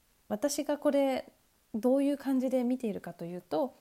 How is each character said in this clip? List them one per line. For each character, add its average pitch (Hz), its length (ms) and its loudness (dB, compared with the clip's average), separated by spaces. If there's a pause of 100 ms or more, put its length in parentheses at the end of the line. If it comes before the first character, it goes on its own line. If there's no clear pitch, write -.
(300)
私 277 340 -2
が 285 140 -2
こ 294 140 2
れ 269 340 2 (480)
ど 247 240 2
う 277 60 4
い 277 80 2
う 277 60 0
感 269 220 0
じ 254 120 0
で 254 120 2
見 247 140 0
て 254 80 -6
い 208 80 -2
る 180 80 -8
か 175 120 -10
と - 120 -10
い 175 100 -8
う 175 60 -10
と、 285 400 -2